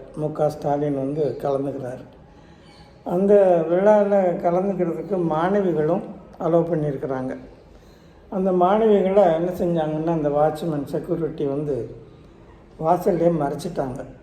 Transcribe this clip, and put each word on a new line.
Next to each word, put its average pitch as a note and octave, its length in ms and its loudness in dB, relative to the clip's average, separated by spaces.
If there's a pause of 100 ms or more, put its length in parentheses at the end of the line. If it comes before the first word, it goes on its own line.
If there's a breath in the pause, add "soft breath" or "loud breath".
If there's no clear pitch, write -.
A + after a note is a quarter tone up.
(160)
மு D3+ 160 -6
க D3+ 180 0
ஸ்டாலின் D3 460 -4
வந்து C#3 460 -4
கலந்துக்கிறாரு. C3+ 640 -6 (960 loud breath)
அந்த F#3+ 680 4
விழால G3+ 520 4 (240)
கலந்துக்கிறதுக்கு F3+ 720 -2 (120)
மாணவிகளும் E3+ 720 0 (380)
அலோவ் E3 340 2
பண்ணியிருக்கிறாங்க. C3 640 -4 (920 soft breath)
அந்த F#3+ 220 0
மாணவிகளை F#3+ 840 4
என்ன E3+ 180 -2
செஞ்சாங்கன்னா, D#3+ 560 -2
அந்த D#3+ 220 0
வாட்ச்மேன் D3+ 560 -2
செக்யூரிட்டி D#3 600 -4
வந்து C#3 500 -4 (840 loud breath)
வாசல்லே E3+ 520 2 (100)
மறைச்சிட்டாங்க. C#3 640 -6 (180)